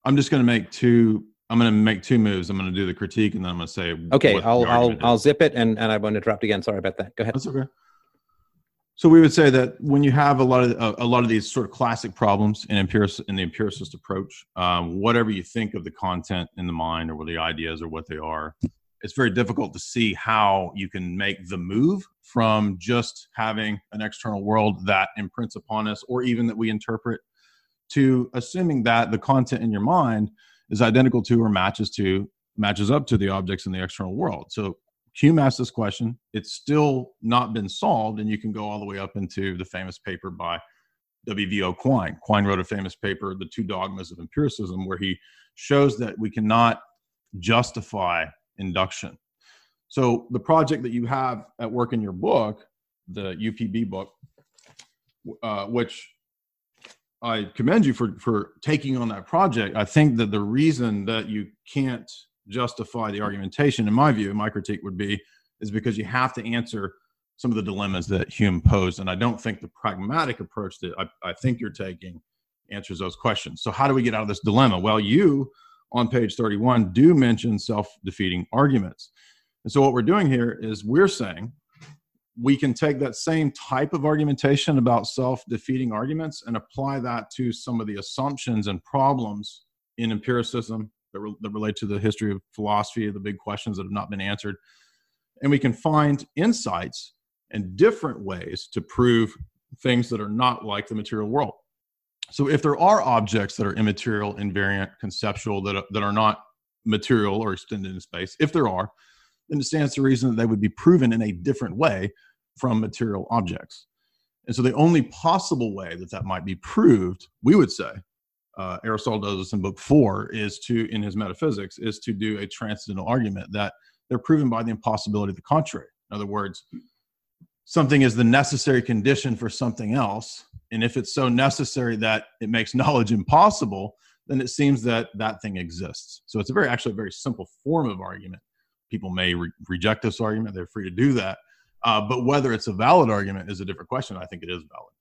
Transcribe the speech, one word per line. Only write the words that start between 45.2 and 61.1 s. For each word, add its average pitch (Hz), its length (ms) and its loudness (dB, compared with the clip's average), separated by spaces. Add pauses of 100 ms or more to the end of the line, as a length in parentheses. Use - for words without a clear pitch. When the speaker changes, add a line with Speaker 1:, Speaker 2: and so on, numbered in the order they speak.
Speaker 1:
shows 143 420 2
that 110 220 -6
we 107 100 -4
cannot 113 520 2 (580)
justify 95 840 0 (340)
induction. 92 580 -4 (720)
So 120 420 0
the 120 100 -4
project 156 440 2
that 120 80 -6
you 120 160 -4
have 127 380 -4 (140)
at 117 100 -6
work 120 220 -2
in 117 100 -2
your 98 120 -6
book, 107 520 -2 (420)
the 92 320 -8
U 110 120 -2
P 113 140 -6
B 110 180 -4
book, 95 300 -8 (1300)
uh, 104 240 -6
which 117 420 -4 (1120)
I 110 340 -4
commend 165 300 4
you 131 80 2
for, 110 260 -2
for 107 320 -2 (100)
taking 147 340 -2
on 120 140 -4
that 98 160 -10
project. 117 500 0
I 104 100 0
think 151 320 4
that 107 140 2
the 104 80 0
reason 120 680 0
that 110 220 -4